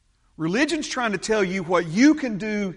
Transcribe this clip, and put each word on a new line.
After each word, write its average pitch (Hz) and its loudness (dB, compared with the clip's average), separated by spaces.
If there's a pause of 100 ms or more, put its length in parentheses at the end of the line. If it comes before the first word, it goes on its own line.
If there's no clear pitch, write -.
(360)
Religion's 277 -2
trying 233 -4
to 185 -2
tell 214 0
you 190 -2
what 175 0
you 240 6
can 254 -4
do 208 -4